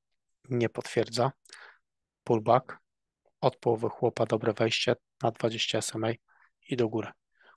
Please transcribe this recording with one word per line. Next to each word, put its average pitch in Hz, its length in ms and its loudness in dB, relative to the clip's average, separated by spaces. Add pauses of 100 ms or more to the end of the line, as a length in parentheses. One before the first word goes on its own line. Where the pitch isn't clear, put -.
(500)
nie 120 200 0
potwierdza. 120 600 -2 (920)
Pullback, 113 540 2 (640)
od 139 160 2
połowy 117 320 0
chłopa 113 360 0
dobre 110 280 0
wejście - 420 0 (280)
na 117 80 2
dwadzieścia 113 460 -2
S - 180 -6
M 110 80 -4
A 110 60 0 (520)
i - 160 -6
do 117 120 2
góry. 110 220 -4 (460)